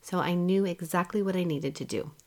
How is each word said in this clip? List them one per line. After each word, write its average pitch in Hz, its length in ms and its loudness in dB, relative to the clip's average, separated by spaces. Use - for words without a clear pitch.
so 180 160 -2
I 156 140 2
knew 180 320 4
exactly 175 560 -2
what 190 140 0
I 180 100 2
needed 147 300 -2
to 131 100 -8
do. 151 260 -4